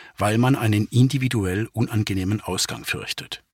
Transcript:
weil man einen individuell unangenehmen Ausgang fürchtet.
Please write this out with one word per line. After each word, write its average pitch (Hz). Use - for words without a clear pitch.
weil 107
man 127
einen 107
individuell 117
unangenehmen 104
Ausgang -
fürchtet. -